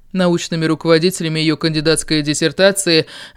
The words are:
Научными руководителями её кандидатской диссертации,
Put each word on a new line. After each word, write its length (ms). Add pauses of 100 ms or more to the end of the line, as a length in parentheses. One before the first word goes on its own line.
(120)
Научными 520
руководителями 720
её 180
кандидатской 640
диссертации, 840 (300)